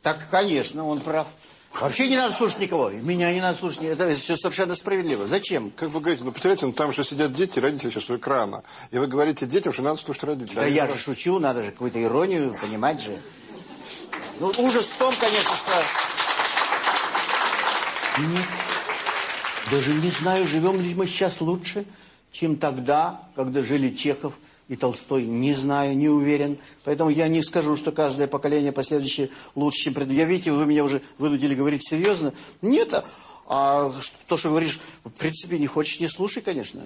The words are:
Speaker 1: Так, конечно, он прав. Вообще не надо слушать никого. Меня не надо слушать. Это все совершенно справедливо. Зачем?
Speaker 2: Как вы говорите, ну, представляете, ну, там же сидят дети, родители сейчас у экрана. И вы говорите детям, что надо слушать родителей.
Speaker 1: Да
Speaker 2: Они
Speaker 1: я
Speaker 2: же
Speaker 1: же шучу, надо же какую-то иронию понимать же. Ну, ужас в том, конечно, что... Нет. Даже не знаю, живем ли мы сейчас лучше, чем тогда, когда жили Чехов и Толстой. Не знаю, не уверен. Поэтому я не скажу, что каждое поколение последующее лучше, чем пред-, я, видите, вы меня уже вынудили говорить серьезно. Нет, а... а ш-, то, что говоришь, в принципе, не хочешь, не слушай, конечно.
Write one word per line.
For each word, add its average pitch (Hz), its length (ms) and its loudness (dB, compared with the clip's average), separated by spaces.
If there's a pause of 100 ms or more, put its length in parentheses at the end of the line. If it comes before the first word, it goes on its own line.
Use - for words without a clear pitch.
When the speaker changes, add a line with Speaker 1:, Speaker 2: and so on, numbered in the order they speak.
Speaker 1:
Так, 156 280 -2
конечно, 156 560 2
он 147 140 -2
прав. 156 260 -2 (480)
Вообще 185 340 0
не 262 80 4
надо 247 180 2
слушать 233 240 0
никого. 175 300 0
Меня 170 460 0
не 180 80 0
надо 180 160 0
слушать. 170 240 -4
Это 160 340 2
все 160 220 -2
совершенно 180 360 0
справедливо. 165 520 -2
Зачем? 147 460 -2
Speaker 2:
Как 160 180 -4
вы 156 100 -2
говорите, 147 240 0
ну, 123 80 -4
представляете, 180 320 2
ну, 127 80 0
там 147 220 0
же 139 100 0
сидят 143 300 0
дети, 180 240 0
родители 127 320 0
сейчас 107 180 -4
у 123 80 -2
экрана. 117 460 -2 (280)
И 123 80 0
вы 139 80 2
говорите 143 380 2
детям, 156 300 0
что - 80 -4
надо 151 160 0
слушать - 260 -8
родителей. 127 300 -4
Speaker 1:
Да 113 80 0
Speaker 2:
Они 143 120 2
Speaker 1:
я 147 120 4
Speaker 2:
же 135 80 -2
Speaker 1:
же 120 40 -6
шучу, 175 400 -2
надо 131 240 0
же 101 80 -4
какую-то 117 320 -4
иронию 143 560 2
понимать 110 440 -2
же. 104 160 -8 (1200)
Ну, 185 180 0
ужас 240 280 4
в - 120 -8
том, 254 200 4
конечно, 208 380 2
что... 180 260 2 (2500)
Нет. 170 260 0 (1200)
Даже 139 240 2
не 160 160 2
знаю, 185 360 2
живем 170 340 2
ли 175 140 -2
мы 185 120 0
сейчас 180 340 0
лучше, 175 440 -2 (460)
чем 160 260 0
тогда, 147 640 0 (140)
когда 131 280 0
жили 131 280 2
Чехов 143 440 -2 (340)
и 131 80 -6
Толстой. 127 480 0
Не 120 300 2
знаю, 139 420 2
не 147 120 4
уверен. 147 480 4 (280)
Поэтому 151 260 2
я 156 160 4
не 160 160 2
скажу, 151 340 2
что 156 140 -2
каждое 139 380 0
поколение 143 420 0
последующее 139 600 -2 (260)
лучше, 143 280 0
чем 139 100 -2
пред-, 139 180 -2
я, 151 120 4
видите, 175 280 2
вы 147 140 2
меня 147 180 4
уже 139 180 0 (160)
вынудили 143 360 2
говорить 139 340 0
серьезно. 165 440 0 (300)
Нет, 277 320 2
а... - 100 0 (420)
а 139 540 2
ш-, - 120 -6 (160)
то, 170 80 2
что 160 140 0
говоришь, 156 280 2 (260)
в 117 60 -12
принципе, 165 480 -4
не 147 80 2
хочешь, 151 320 -2
не 170 100 0
слушай, 202 340 -4
конечно. 143 440 -6